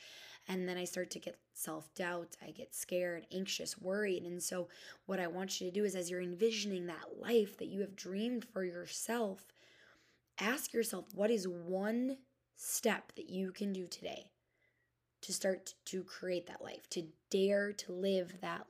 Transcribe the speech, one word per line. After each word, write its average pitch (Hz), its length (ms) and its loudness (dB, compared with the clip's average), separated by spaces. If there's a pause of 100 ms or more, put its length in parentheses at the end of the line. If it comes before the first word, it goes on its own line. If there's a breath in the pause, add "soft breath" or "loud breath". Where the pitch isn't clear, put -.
(480 loud breath)
And 185 220 0
then 180 80 0
I 180 80 -2
start 180 260 -2
to 175 80 -8
get 175 180 -8 (140)
self-doubt, 170 880 -4
I 226 100 -12
get - 220 -12
scared, 180 560 0
anxious, 185 480 -2
worried. 185 460 2
And 175 180 -4
so 175 280 -2 (360 loud breath)
what 190 140 2
I 175 80 2
want 185 320 -2
you 185 80 -2
to 180 60 -2
do 208 100 4
is, 190 140 2
as 175 120 0
you're 180 120 0
envisioning 196 640 2
that 165 340 -6
life 220 380 6
that - 100 -4
you 196 140 0
have 196 160 -4
dreamed 208 480 -2
for - 180 -2
yourself, 190 880 -2 (880 soft breath)
ask 247 320 0
yourself, 208 420 0
what 208 160 4
is 214 160 4
one 196 760 0 (360)
step - 600 0
that - 120 -10
you 185 220 0
can 202 220 0
do 185 120 -2
today - 460 -8 (920)
to - 120 -6
start 190 400 0 (100)
to 185 180 -4
create 180 460 -4
that 180 140 -12
life, - 280 -10
to 180 140 -2 (260)
dare 202 440 6
to - 180 -8
live 185 480 2
that 170 300 -4